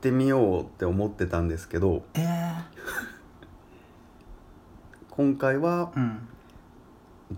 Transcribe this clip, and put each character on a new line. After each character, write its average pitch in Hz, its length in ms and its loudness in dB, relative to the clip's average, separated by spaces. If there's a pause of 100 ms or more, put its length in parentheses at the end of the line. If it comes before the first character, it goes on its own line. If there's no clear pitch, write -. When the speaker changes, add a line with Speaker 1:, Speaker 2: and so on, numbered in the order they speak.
Speaker 1:
て 131 100 2
み 131 180 4
よ 107 320 4
う - 20 -4
っ - 40 -8
て - 180 -6
思 95 220 2
っ 104 40 -4
て 95 160 -2
た 85 140 0
ん 85 80 0
で 80 80 -2
す 90 120 -12
け 85 100 -4
ど、 92 260 2 (100)
Speaker 2:
え 156 60 -2
ー。 170 560 -4 (2250)
Speaker 1:
今 139 260 2
回 135 200 2
は、 170 400 0
Speaker 2:
う 135 40 0
ん。 117 280 -2 (1080)